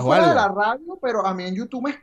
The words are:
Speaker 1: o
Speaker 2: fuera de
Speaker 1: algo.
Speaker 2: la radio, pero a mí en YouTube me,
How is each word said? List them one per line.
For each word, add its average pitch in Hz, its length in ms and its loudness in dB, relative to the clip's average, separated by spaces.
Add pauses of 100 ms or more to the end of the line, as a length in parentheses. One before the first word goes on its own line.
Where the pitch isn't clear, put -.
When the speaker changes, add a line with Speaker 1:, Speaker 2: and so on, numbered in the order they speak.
Speaker 1:
o 123 60 -2
Speaker 2:
fuera - 160 6 (100)
de 254 60 4
Speaker 1:
algo. - 20 2
Speaker 2:
la 202 80 2
radio, 254 520 -4
pero 220 240 -2
a 190 80 0
mí 180 120 -6
en 185 100 -6
YouTube 240 280 -8
me, 277 200 -4